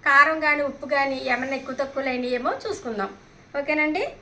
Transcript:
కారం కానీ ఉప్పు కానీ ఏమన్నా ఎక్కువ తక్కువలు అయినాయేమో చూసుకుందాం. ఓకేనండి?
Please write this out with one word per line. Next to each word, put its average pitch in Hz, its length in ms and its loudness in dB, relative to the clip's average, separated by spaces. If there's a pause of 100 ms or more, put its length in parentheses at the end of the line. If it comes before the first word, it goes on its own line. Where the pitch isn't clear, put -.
కారం 302 340 6
కానీ 294 240 2
ఉప్పు 277 220 -6
కానీ 269 380 0
ఏమన్నా 262 320 -2
ఎక్కువ 262 200 -8
తక్కువలు 269 340 -2
అయినాయేమో 247 440 -2 (160)
చూసుకుందాం. 214 400 -4 (500)
ఓకేనండి? 302 480 0 (140)